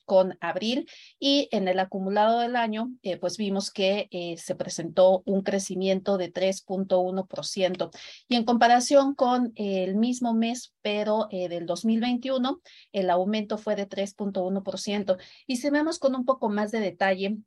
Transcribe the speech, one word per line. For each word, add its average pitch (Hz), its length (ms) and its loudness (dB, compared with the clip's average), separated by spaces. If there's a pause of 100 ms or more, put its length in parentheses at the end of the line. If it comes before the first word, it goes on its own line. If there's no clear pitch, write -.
con 185 380 4
abril, 208 440 -2 (320)
y 277 340 2
en 190 160 2
el 185 100 2
acumulado 208 600 2
del 240 160 -2
año, 226 340 -2 (140)
eh, 190 140 -4
pues 180 180 -4
vimos 196 340 -2
que, 196 400 0
eh, 175 260 -8
se 180 200 -8
presentó 185 680 2
un 196 180 0
crecimiento 190 760 -2
de 175 100 -4
tres 190 340 -2
punto 190 360 0
uno 185 280 -2
por - 200 -10
ciento. 180 460 -2 (340)
Y 247 80 -2
en 233 80 2
comparación 247 720 4
con, 247 400 2
eh, 196 300 -2
el 185 100 -2
mismo 240 400 0
mes, 226 480 -2
pero, 214 480 0
eh, 180 220 -4
del 175 140 -6
dos 175 180 -2
mil 226 160 2
veintiuno, 254 640 -2 (300)
el 185 180 0
aumento 208 480 0
fue 214 180 -4
de 196 100 -4
tres 196 280 -6
punto 196 280 -4
uno 190 220 -2
por 190 160 -6
ciento. 196 380 -2 (280)
Y 254 120 -4
si 294 100 -4
vemos 302 320 0
con 269 160 0
un 254 80 -2
poco 247 240 0
más 208 240 -2
de 226 80 -2
detalle, 196 560 0 (100)